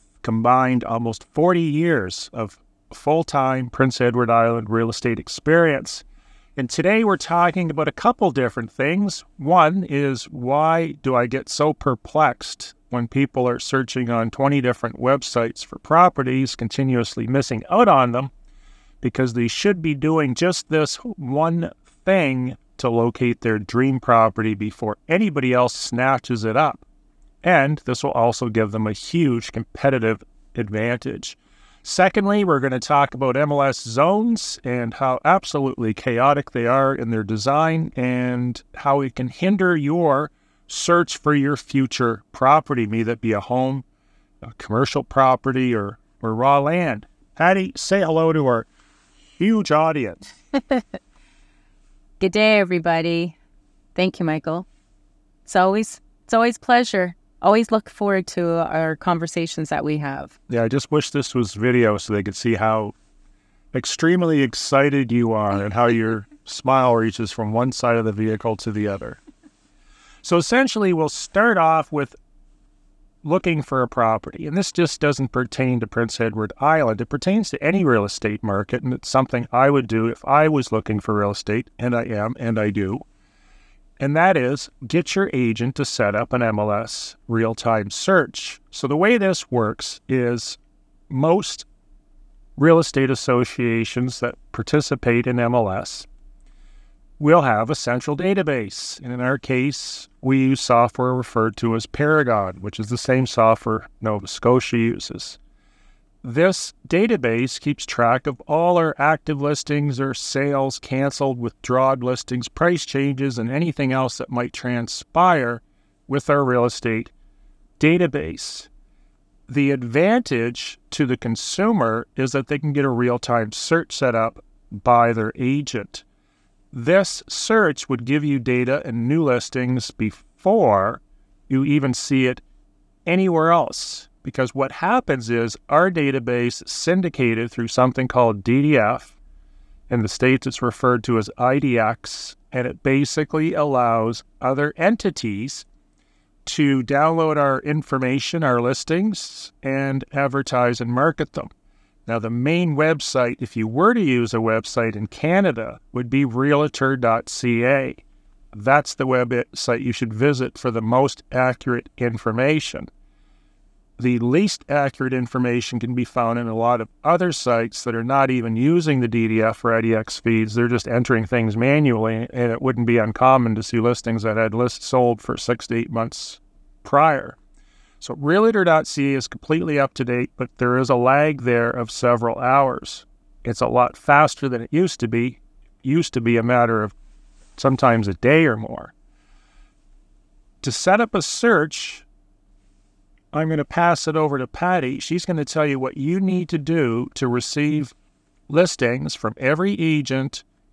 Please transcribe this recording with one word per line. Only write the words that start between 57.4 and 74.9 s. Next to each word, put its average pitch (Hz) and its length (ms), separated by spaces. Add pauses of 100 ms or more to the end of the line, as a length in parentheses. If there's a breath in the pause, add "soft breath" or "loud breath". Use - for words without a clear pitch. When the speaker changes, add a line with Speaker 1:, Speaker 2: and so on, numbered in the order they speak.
Speaker 2:
Always 220 260
look 220 180
forward 196 400
to 170 380
our 160 300
conversations 165 720
that 143 140
we 151 160
have. 139 400 (100)
Speaker 1:
Yeah, 117 140
I 110 60
just 135 200
wish 151 220
this 139 240
was 117 180
video 113 440
so 107 160
they 104 100
could 98 140
see 113 180
how 110 400 (800)
extremely 165 640
excited 139 720
you 117 220
are 101 300
and 101 100
how 117 140
your 113 380 (100)
<laughs> - 100
smile 131 500
reaches 113 360
from 107 200
one 120 220
side 117 240
of 113 80
the 107 80
vehicle 110 420
to - 160
the 104 160
other. - 320 (1080 soft breath)
So 175 120
essentially, 214 560
we'll 160 160
start 214 480
off 160 340
with 143 240 (1080)
looking 165 360
for 131 200
a 120 80
property. 113 580
And 151 80
this 196 160
just - 300